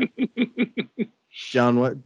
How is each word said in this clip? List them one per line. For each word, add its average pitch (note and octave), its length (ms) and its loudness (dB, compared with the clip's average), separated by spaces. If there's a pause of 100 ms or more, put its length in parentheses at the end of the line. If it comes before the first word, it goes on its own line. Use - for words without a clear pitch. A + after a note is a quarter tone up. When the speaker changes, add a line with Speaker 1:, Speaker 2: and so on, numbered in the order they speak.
(160)
Speaker 1:
okay. - 920 -4 (100)
Speaker 2:
<laughs> - 100 -20
Speaker 3:
John, A#2+ 500 2
what, B2+ 260 0